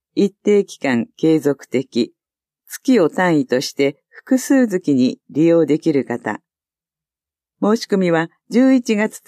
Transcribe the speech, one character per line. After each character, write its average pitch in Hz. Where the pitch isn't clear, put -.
一 196
定 202
期 -
間 120
継 160
続 139
的、 -
月 -
を 156
単 180
位 127
と 127
し -
て 139
複 -
数 254
月 185
に 127
利 156
用 165
で 151
き 160
る 131
方。 113
申 208
し -
込 202
み 180
は 165
十 262
一 247
月 208